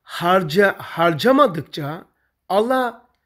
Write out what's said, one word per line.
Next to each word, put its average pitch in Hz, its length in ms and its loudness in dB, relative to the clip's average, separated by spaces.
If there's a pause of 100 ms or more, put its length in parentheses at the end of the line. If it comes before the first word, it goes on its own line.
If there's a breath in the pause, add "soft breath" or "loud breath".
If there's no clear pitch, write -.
harca-, 185 760 0
harcamadıkça 170 1300 0 (440)
Allah 233 580 -2 (180)